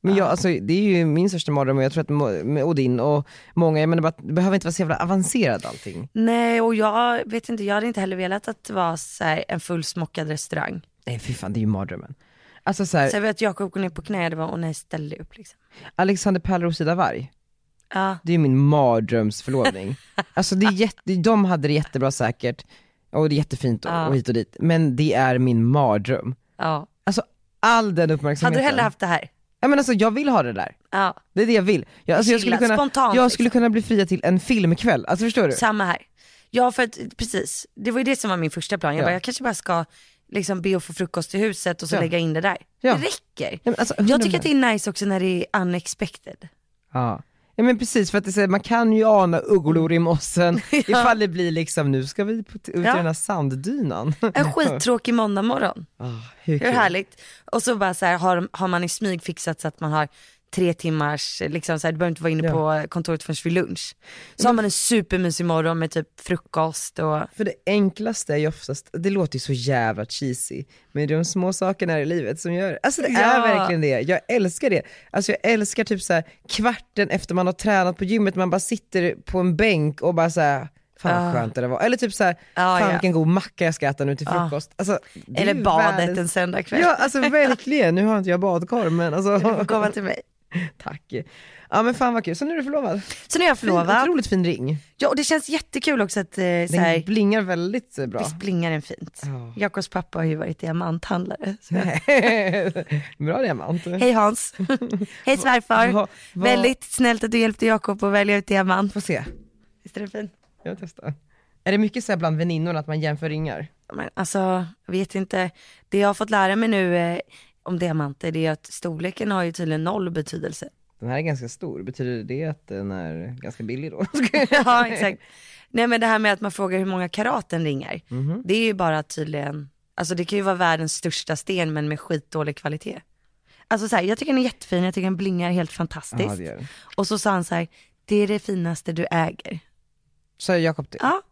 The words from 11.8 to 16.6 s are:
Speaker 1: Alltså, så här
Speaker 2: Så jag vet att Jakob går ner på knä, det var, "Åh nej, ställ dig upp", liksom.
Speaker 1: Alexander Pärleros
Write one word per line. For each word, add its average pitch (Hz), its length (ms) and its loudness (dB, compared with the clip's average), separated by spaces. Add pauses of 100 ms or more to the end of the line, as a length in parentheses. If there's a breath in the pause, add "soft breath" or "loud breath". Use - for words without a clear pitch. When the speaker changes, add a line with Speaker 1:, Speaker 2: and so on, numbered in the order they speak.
Speaker 1:
Alltså, 196 240 -2
så 165 120 0
här 139 100 4
Speaker 2:
Så 131 80 0
jag 202 40 0
vet 214 100 0
att - 100 -4
Jakob 202 300 -2
går 190 100 -6
ner 190 80 -2
på 156 140 -10
knä, 180 260 -4
det 160 80 -6
var, 160 160 -6
"Åh - 60 -6
nej, 165 160 -4
ställ 151 340 -10
dig 156 120 -12
upp", - 160 -20
liksom. - 220 -20 (380 loud breath)
Speaker 1:
Alexander 190 440 2
Pärleros 175 400 0